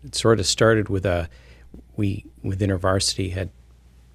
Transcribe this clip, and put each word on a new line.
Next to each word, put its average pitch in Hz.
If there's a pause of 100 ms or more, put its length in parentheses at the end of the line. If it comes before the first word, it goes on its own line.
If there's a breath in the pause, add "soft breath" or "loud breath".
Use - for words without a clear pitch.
It 131
sort 110
of 95
started 110
with 98
a, 87 (680 soft breath)
we, 101 (160)
with 95
InterVarsity, 95
had 92 (640)